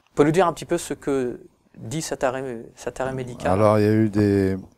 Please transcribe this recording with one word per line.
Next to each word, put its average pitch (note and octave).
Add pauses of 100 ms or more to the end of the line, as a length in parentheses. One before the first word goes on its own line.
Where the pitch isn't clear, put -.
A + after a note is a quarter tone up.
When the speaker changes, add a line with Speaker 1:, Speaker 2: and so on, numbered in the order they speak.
(160)
Speaker 1:
pouvez D3
nous D#3
dire F3
un E3
petit -
peu E3+
ce E3+
que C3 (380)
dit A#2+
cet -
arrêt, B2+ (100)
cet -
arrêt C3
médical ? B2
Speaker 2:
Alors, G#2
il G#2
y -
a G#2+
eu A2
des G2 (200)